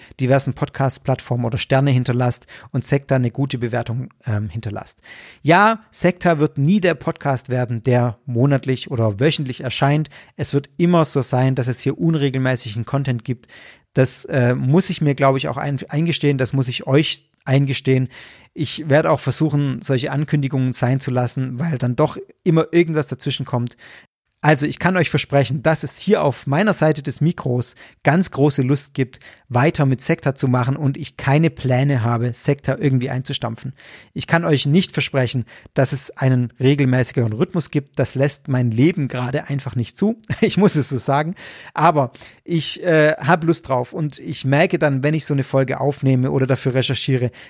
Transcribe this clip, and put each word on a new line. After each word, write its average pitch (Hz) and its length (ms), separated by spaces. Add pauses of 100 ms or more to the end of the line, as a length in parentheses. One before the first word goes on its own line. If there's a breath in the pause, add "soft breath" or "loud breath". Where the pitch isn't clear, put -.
(200 loud breath)
diversen 131 340
Podcast-Plattformen 127 920
oder 113 120
Sterne 135 340
hinterlasst 123 560 (240 loud breath)
und 131 140
Sekta 139 300
eine 120 160
gute 135 280
Bewertung, 117 500 (160)
ähm, 104 240
hinterlasst. 104 520 (400 loud breath)
Ja, 208 500
Sekta 175 480
wird 147 180
nie 165 220
der 175 160
Podcast 143 540
werden, 123 340
der 123 420
monatlich 131 680
oder 110 280
wöchentlich 139 420
erscheint. 147 480 (260 loud breath)
Es - 180
wird 143 240
immer 170 280
so - 160
sein, 131 340
dass 123 120
es 123 120
hier 135 180
unregelmäßigen 131 880
Content 131 380
gibt. - 240 (460 loud breath)
Das, 131 320
äh, 123 280
muss 139 380
ich 160 100
mir, 143 140
glaube 135 240
ich, 139 80
auch 139 100
ein-, 143 220 (100)
eingestehen, 147 480
das 127 160
muss 135 140
ich - 180
euch - 460 (120)
eingestehen. 131 680 (440 loud breath)
Ich - 340
werde 156 220
auch 143 100
versuchen, 143 640
solche 139 300
Ankündigungen 139 600
sein 127 260
zu - 100
lassen, 123 480
weil 151 220
dann 123 160
doch 151 220 (260)
immer 160 280
irgendwas 160 360
dazwischen 131 400
kommt. 123 300 (640 loud breath)
Also 151 240
ich 151 140
kann 185 160
euch 175 140
versprechen, 139 540
dass 160 200
es - 140
hier 185 260
auf 139 240
meiner 180 240
Seite 151 320
des - 160
Mikros 135 560 (280 loud breath)
ganz 170 280
große 143 300
Lust 139 320
gibt, - 260 (300 loud breath)
weiter 139 360
mit 131 140
Sekta 151 340
zu - 140
machen 127 300
und 143 180
ich - 220
keine 151 320
Pläne 131 540
habe, 117 300
Sekta 143 460
irgendwie 131 300
einzustampfen. 123 640 (400 loud breath)
Ich - 140
kann 170 180
euch 147 200
nicht 165 280
versprechen, 127 500 (300 loud breath)
dass 135 180
es - 200
einen 123 460
regelmäßigeren 127 760
Rhythmus 143 360
gibt. - 300
Das - 160
lässt 139 320
mein 127 240
Leben 139 380
gerade 127 400
einfach 139 260
nicht 117 220
zu. 214 320
<laughs> - 100
Ich - 160
muss 185 220
es 139 100
so 127 120
sagen. 151 360 (380 loud breath)
Aber 151 400 (320 loud breath)
ich, - 360
äh, 156 360
hab 160 260
Lust 160 240
drauf 123 240
und 151 280
ich - 260
merke 151 340
dann, 139 240
wenn 151 120
ich 151 100
so 151 80
eine 135 100
Folge 135 380
aufnehme 135 500
oder 131 160
dafür 127 280
recherchiere, 127 560 (180 loud breath)